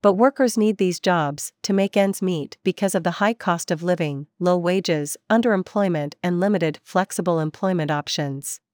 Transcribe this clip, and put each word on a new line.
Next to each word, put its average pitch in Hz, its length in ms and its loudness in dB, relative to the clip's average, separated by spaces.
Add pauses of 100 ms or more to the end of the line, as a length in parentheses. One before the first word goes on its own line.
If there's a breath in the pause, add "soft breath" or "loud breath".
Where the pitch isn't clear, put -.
But 202 140 4
workers 254 420 2
need 214 200 2
these 180 220 0
jobs 151 540 -2 (100)
to - 80 -4
make 196 240 0
ends 196 260 2
meet 180 440 -4
because 190 300 -2
of 170 100 -2
the 175 60 0
high 208 220 0
cost 175 380 -4
of 160 100 -4
living, 160 460 -2 (100)
low 180 200 2
wages, 175 580 0 (140)
underemployment, 196 920 0
and 175 160 0
limited 180 460 0
flexible 175 560 -2
employment 156 520 -2
options. 143 680 -6 (140)